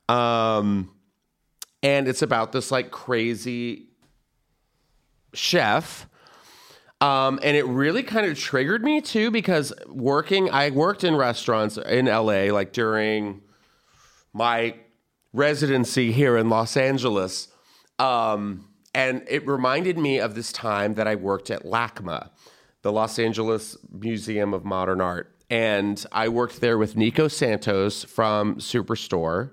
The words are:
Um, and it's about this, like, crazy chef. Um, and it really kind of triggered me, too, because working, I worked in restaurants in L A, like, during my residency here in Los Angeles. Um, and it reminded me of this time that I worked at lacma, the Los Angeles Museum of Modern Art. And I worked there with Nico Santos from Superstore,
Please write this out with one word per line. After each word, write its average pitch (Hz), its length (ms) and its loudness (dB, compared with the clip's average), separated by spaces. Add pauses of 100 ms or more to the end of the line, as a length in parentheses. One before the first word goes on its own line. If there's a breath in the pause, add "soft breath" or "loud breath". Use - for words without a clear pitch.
Um, 113 840 2 (880)
and 139 260 2
it's 127 140 -2
about 113 300 0
this, 127 180 -4
like, 127 200 -2
crazy 120 1000 -4 (1500)
chef. 143 760 0 (960 loud breath)
Um, 135 400 4
and 147 120 4
it 143 120 2
really 143 360 0
kind 220 220 -2
of 156 140 -2
triggered 156 440 0
me, 302 200 2
too, 220 280 0
because 175 440 0 (140)
working, 151 600 2
I 143 200 4
worked 175 340 0
in 160 120 2
restaurants 113 600 0
in 127 320 2
L 110 240 4
A, 98 180 2
like, 98 220 0
during 107 720 -2 (880 soft breath)
my 117 420 0 (580)
residency 131 800 2
here 123 240 4
in 113 120 2
Los 113 280 2
Angeles. 123 720 0 (500 soft breath)
Um, 110 680 0 (260)
and 131 340 0
it 139 180 -4
reminded 143 520 0
me 139 200 0
of 107 160 -2
this 113 180 -8
time 104 420 -2
that 107 120 -2
I 107 80 0
worked 98 360 -4
at - 140 -8
lacma, 95 680 -6 (520 soft breath)
the 104 100 0
Los 110 260 -2
Angeles 110 580 -2 (140)
Museum 104 640 -4
of 92 100 -6
Modern 92 360 -2
Art. 90 340 -4 (160)
And 104 640 0
I 113 160 0
worked 120 320 -2
there 117 180 2
with 107 180 0
Nico 117 320 4
Santos 104 760 0
from 107 520 0
Superstore, 98 960 -4